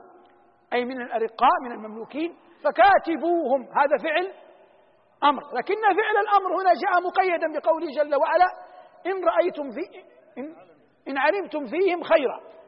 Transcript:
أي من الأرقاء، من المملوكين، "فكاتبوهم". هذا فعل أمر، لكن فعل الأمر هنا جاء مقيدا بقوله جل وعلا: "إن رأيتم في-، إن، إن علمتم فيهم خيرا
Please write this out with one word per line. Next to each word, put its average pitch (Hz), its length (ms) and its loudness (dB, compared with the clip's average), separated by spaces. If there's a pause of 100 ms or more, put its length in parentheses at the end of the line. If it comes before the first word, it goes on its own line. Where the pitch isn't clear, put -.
(720)
أي 247 120 0
من 254 160 -8
الأرقاء، 240 640 0
من 240 80 -10
المملوكين، 226 640 -10 (260)
"فكاتبوهم". 320 960 2
هذا 277 420 0
فعل 349 300 -2 (920)
أمر، 277 180 4 (160)
لكن 349 180 -2
فعل 427 460 2
الأمر 381 400 0
هنا 370 120 4
جاء 359 340 0
مقيدا 339 520 0
بقوله 320 360 0
جل 294 200 0
وعلا: 320 300 4 (600)
"إن 370 200 -4
رأيتم 330 460 0
في-، 339 320 -12 (340)
إن، - 180 -12 (520)
إن 277 100 -6
علمتم 302 480 -4
فيهم 349 380 -2
خيرا 269 360 0 (280)